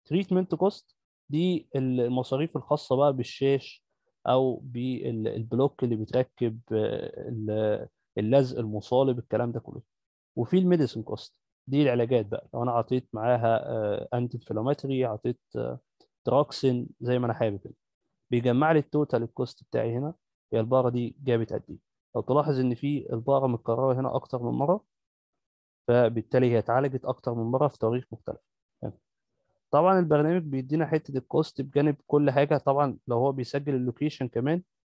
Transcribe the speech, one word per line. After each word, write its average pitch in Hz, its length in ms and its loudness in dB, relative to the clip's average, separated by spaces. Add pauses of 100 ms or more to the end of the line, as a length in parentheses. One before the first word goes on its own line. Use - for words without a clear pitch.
treatment 185 500 0
cost، - 420 -2 (340)
دي 170 440 0
ال-، 127 260 0
المصاريف 127 560 -2
الخاصة 139 380 -2
بقى 139 180 4
بالشاش 135 720 -2 (420)
أو 127 280 2
بال-، 120 720 -6
البلوك 117 560 -2
اللي 120 120 0
بيتركب، 117 640 -2 (120)
آه، - 580 -4
ال-، 107 580 -2 (300)
اللزق، 127 420 2
المصالب، 120 600 0
الكلام 117 320 -2
ده 113 80 -6
كله. - 220 -14 (540)
وفي 123 220 0
الميديسين 170 460 2
cost، - 320 -12 (320)
دي 143 160 2
العلاجات 120 420 2
بقى. 104 280 -8
لو 120 100 -4
أنا 123 80 -2
عطيت 120 420 0
معاها، 113 560 2
آه، 107 440 -2
أنتي 123 240 -4
إنفلاماتوري، 127 680 -2
عطيت، 117 340 -4 (160)
آه، 120 240 -6 (460)
dioxin، 127 640 2 (140)
زي 123 180 0
ما 123 60 -2
أنا 113 80 -2
حابب 104 260 -2
كده. - 140 -16 (580)
بيجمع 123 400 2
لي 156 80 6
التوتال 143 440 0
الكوست - 400 -8
بتاعي 117 340 -4
هنا. 147 160 -6 (400)
هي 113 60 2
البقرة 123 300 2
دي 120 340 -4
جابت 117 300 0
قد - 160 -6
إيه؟ - 80 -14 (380)
لو 120 60 -2
تلاحظ 143 380 2
إن 127 160 0
في 143 380 -4
البقرة 135 340 0
متكررة 123 460 0
هنا 127 220 -2
أكتر 123 280 -6
من 120 80 -4
مرة، 143 340 0 (1040)
فبالتالي 120 640 4
هي 117 80 4
اتعالجت 131 460 0
أكتر 123 280 -4
من 117 100 -4
مرة 131 240 0
في - 100 -4
تواريخ 120 340 0
مختلفة. - 280 -12 (420)
تمام. - 120 -8 (760)
طبعًا 180 280 6
البرنامج 156 440 2
بيدينا 143 420 -2
حتة 151 320 -2
الكوست 143 440 -2
بجانب 147 340 2 (120)
كل 147 240 4
حاجة. 143 260 4
طبعًا 139 400 0 (100)
لو 120 100 0
هو 135 140 2
بيسجل 139 440 -4
اللوكيشن 127 520 -2
كمان، 151 360 -2 (240)